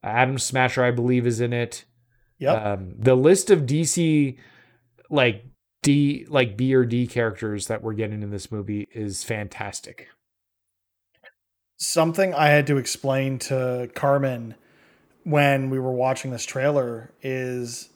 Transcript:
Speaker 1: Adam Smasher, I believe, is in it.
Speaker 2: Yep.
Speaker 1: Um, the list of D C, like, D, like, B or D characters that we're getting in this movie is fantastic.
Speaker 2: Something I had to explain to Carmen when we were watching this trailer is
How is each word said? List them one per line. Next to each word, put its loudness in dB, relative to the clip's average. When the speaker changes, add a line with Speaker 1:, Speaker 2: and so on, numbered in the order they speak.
Speaker 1:
Adam 0
Smasher, 0
I 4
believe, 0
is 0
in -2
it. -6
Speaker 2:
Yep. 0
Speaker 1:
Um, -6
the 6
list 4
of 6
D 0
C, 0
like, 0
D, 2
like, 0
B 0
or 6
D 0
characters -4
that -6
we're -6
getting -6
in -8
this -10
movie -6
is -8
fantastic. -10
Speaker 2:
Something 0
I 4
had 6
to 2
explain -2
to -4
Carmen 0
when 2
we -2
were -2
watching -2
this -8
trailer -2
is -8